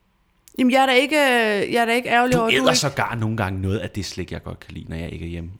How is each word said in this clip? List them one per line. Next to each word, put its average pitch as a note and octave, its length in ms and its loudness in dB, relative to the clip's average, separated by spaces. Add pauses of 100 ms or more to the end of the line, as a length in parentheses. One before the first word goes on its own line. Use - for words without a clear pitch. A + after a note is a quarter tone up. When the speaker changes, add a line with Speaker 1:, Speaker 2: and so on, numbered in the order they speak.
(600)
Speaker 1:
Jamen, B3+ 120 4
jeg C4 100 6
er C4+ 40 6
da C4 80 2
ikke, C4+ 220 4
øh, A#3 580 2
jeg A#3 80 2
er A#3 40 2
da A3+ 100 0
ikke B3 140 -2
ærgerlig B3 240 2
Speaker 2:
Du B3 60 2
Speaker 1:
over, A3+ 80 0
at A3+ 60 0
du B3+ 80 2
Speaker 2:
æder B3+ 80 4
Speaker 1:
ikke B3+ 100 2
Speaker 2:
sågar A#2 360 -2
nogle A2 220 -2
gange F#2+ 240 -2
noget F#2+ 180 0
af F2+ 100 -8
det G2 160 -8
slik, - 260 -10
jeg E2+ 120 -10
godt F2 160 -12
kan - 140 -20
lide, - 160 -12
når E2 60 -8
jeg E2 160 -8
ikke D#2+ 140 -10
er E2+ 40 -8
hjemme, E2+ 300 -8